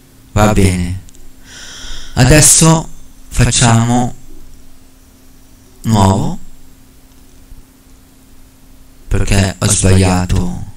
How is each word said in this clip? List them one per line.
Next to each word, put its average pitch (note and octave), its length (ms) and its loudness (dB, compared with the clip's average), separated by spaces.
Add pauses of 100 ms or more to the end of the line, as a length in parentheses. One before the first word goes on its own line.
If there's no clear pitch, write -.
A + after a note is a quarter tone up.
(320)
Va G#2+ 220 2
bene. F#2 480 0 (1120)
Adesso D#3 760 4 (420)
facciamo A#2+ 840 0 (1700)
nuovo, G2 560 0 (2750)
perché G2 500 0
ho - 100 -2
sbagliato F#2 1000 0 (120)